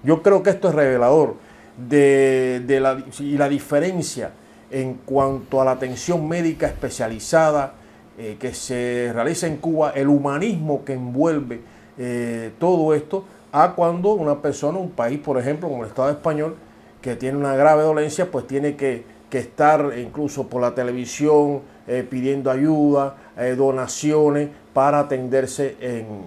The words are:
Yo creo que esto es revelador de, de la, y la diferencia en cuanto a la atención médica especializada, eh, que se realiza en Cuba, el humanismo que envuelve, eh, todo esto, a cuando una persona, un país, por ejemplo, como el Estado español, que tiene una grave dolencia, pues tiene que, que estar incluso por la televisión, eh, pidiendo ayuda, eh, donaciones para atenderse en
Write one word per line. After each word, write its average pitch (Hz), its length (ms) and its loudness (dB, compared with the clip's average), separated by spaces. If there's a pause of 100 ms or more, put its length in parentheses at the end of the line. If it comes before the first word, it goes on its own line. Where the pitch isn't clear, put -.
Yo 160 180 4
creo 196 220 6
que 196 60 4
esto 185 200 0
es 151 60 0
revelador 131 600 4 (420)
de, 131 880 4
de 135 140 2
la, 135 240 0 (160)
y 143 180 -2
la 143 120 2
diferencia 147 800 -2 (400)
en 131 240 -6 (100)
cuanto 135 560 0
a 131 40 4
la 131 60 4
atención 131 560 -4
médica 160 380 -2
especializada, 135 1080 0 (420)
eh, 107 240 -12
que 127 140 -8
se 123 600 -4
realiza 156 340 -2
en 156 100 -4
Cuba, 156 380 0
el 139 120 0
humanismo 147 800 0
que 139 80 -6
envuelve, 127 680 -2 (360)
eh, 117 600 -6
todo 160 340 2
esto, 170 320 -4 (260)
a 170 220 4
cuando 175 400 0
una 151 260 0
persona, 151 380 -2
un 185 140 -6
país, 123 280 -4
por 135 200 -2
ejemplo, 151 280 -4
como 127 160 -6
el 107 60 -10
Estado 135 220 0
español, 156 440 -4 (460)
que 120 140 -6
tiene 131 220 -4
una 139 180 0
grave 151 280 6
dolencia, 156 480 0
pues 123 160 -4
tiene 139 280 -2
que, 127 280 -4 (260)
que 131 100 -4
estar 147 580 2
incluso 139 500 -6
por 123 140 -4
la 120 140 0
televisión, 135 840 2 (260)
eh, 123 200 -2
pidiendo 135 420 -2
ayuda, 143 680 2 (220)
eh, 127 180 -2
donaciones 143 960 2 (240)
para 143 260 4
atenderse 131 840 -2
en 117 260 -8 (200)